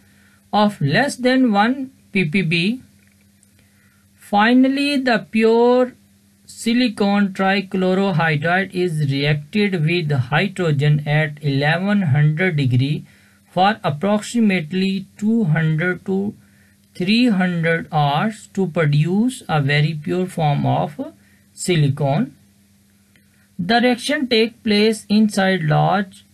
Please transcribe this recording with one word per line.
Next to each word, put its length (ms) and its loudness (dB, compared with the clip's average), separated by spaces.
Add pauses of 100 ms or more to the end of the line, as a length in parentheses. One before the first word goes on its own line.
(500)
of 300 0
less 360 0
than 360 2
one 380 0 (200)
P 140 0
P 160 -2
B. 400 -2 (1400)
Finally, 800 2
the 340 0
pure 600 2 (540)
silicon 880 0
trichlorohydride 1400 0
is 400 -2
reacted 720 -2
with 260 0
hydrogen 960 0
at 360 0
eleven 580 0
hundred 560 0
degree 480 0 (460)
for 340 0
approximately 1200 -2 (140)
two 260 0
hundred 640 -2
to 280 -4 (600)
three 340 0
hundred 640 0
hours 600 -2
to 120 -2
produce 840 0
a 120 0
very 320 0 (100)
pure 240 -2
form 400 -2
of 320 -2 (540)
silicon. 840 -2 (1200)
The 220 2
reaction 480 0
take 340 0
place 460 0
inside 560 2
large 680 0